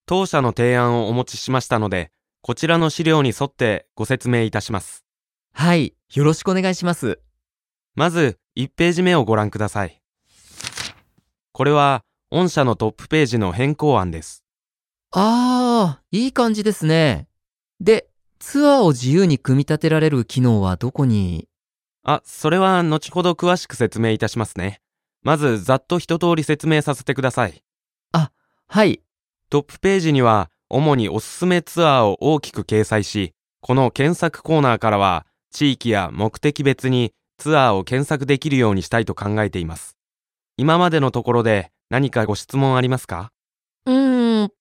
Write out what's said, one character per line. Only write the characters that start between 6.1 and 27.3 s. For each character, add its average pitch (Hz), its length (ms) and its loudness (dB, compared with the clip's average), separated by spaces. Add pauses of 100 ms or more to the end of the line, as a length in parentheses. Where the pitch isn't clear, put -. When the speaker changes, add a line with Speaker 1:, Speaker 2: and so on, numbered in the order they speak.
Speaker 2:
よ 143 120 2
ろ 156 80 4
し - 100 -10
く 196 80 -2
お - 20 2
願 185 160 0
い 185 60 -2
し - 80 -10
ま 175 100 0
す。 - 280 -6 (720)
Speaker 1:
ま 156 140 0
ず、 156 300 0 (160)
一 131 120 -4
ペ 170 220 0
ー - 20 2
ジ 175 120 0
目 180 120 4
を 139 80 2
ご 107 140 0
覧 104 120 0
く - 80 -10
だ 104 120 -4
さ 101 160 -6
い。 - 160 -16 (1500)
こ 131 100 -4
れ 143 80 2
は、 143 320 2 (260)
御 175 200 0
社 143 160 0
の 113 100 2
ト 110 140 -2
ッ - 20 -6
プ - 160 -16
ペ 156 160 2
ー - 20 0
ジ 120 140 -2
の 92 140 -2
変 135 220 -2
更 135 260 2
案 90 100 -4
で 80 100 -10
す。 - 220 -20 (680)
Speaker 2:
あ 240 920 0 (100)
ー、 180 60 -2
い 247 100 0
い 254 60 -6
感 233 200 2
じ 208 120 -4
で 214 80 0
す - 120 -6
ね。 156 440 0 (500)
で、 208 300 2 (300)
ツ 285 280 0
ア 277 140 6
ー - 20 4
を 170 60 6
自 127 220 0
由 185 140 4
に 151 120 2
組 135 220 2
み - 20 2
立 151 160 -2
て 160 120 0
ら 156 120 2
れ 156 80 2
る 127 160 0
機 - 160 -2
能 113 200 4
は 92 140 0
ど 120 160 -6
こ 143 140 -2
に？ 98 420 -2 (560)
Speaker 1:
あ、 - 220 -2
そ - 240 -4
れ 175 80 4
は 190 260 2
後 156 280 -2
ほ 175 120 -2
ど 180 80 2
詳 175 240 0
し - 100 -6
く - 120 -16
説 113 240 -2
明 113 80 2
い 110 80 0
た 110 100 -2
し - 100 -8
ま 110 80 -2
す - 120 -12
ね。 95 240 -8 (420)
ま 151 140 0
ず、 135 200 0
ざ 104 180 0
っ - 120 -4
と 175 120 -2
一 165 200 -4
通 170 160 2
り 156 80 0
説 151 240 -2
明 156 140 2
さ 143 140 -2
せ - 100 -16
て 139 80 -2
く 131 80 -8
だ 127 100 0